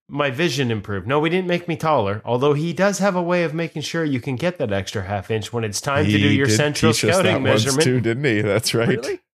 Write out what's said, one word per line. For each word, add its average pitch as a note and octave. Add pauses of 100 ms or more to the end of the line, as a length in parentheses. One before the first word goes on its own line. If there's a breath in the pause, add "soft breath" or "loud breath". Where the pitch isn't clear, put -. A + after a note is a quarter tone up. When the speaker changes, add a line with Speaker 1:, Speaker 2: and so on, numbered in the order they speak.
Speaker 1:
my C#3
vision C3+
improved. G2+
No, C#3
we D#3+
didn't F#3
make F3
me D#3+
taller, A#2
although B2
he D#3+
does F#3+
have F#3+
a F3+
way F3
of D#3
making D#3+
sure E3
you C3+
can C3
get E3+
that A#2+
extra G2
half F#2+
inch A2
when A#2
it's G2+
time C#3+
to G#2
Speaker 2:
He -
Speaker 1:
do -
your C#3
Speaker 2:
did G#2+
Speaker 1:
central D3
Speaker 2:
teach -
us G#2+
Speaker 1:
scouting -
Speaker 2:
that -
once A2
Speaker 1:
measurement. C#3
Speaker 2:
too, B2+
didn't A#2
he? G#2+
That's G#2
right. A#2
Speaker 3:
Really? A#3+ (140)